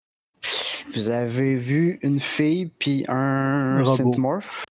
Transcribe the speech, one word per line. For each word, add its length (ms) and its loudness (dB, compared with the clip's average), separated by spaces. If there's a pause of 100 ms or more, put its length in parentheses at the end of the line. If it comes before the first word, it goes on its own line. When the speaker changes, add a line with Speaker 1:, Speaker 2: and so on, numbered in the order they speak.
(920)
Speaker 1:
Vous 160 -2
avez 460 0
vu 460 0
une 180 0
fille 480 0 (120)
puis 280 0
un 760 0
Speaker 2:
Robot. 120 6
Speaker 1:
synthmorph ? 760 0